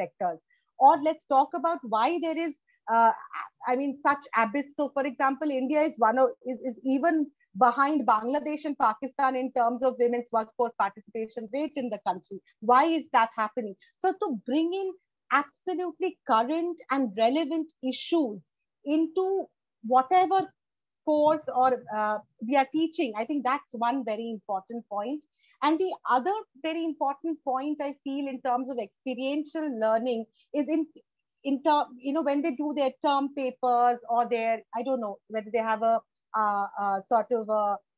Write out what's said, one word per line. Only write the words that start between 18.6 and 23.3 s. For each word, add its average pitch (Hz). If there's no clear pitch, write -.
into 330
whatever 370
course 302
or, 254
uh, 214
we 269
are 269
teaching, 320
I 220
think 294